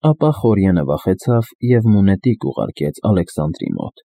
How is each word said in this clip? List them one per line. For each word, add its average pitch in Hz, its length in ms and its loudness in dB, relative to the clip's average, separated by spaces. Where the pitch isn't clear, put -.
Ապա 156 260 2
Խորիենը 98 540 2
վախեցավ 95 640 -2
և 120 260 2
մունետիկ 101 580 2
ուղարկեց 67 540 -6
Ալեքսանդրի 85 720 -2
մոտ - 320 -10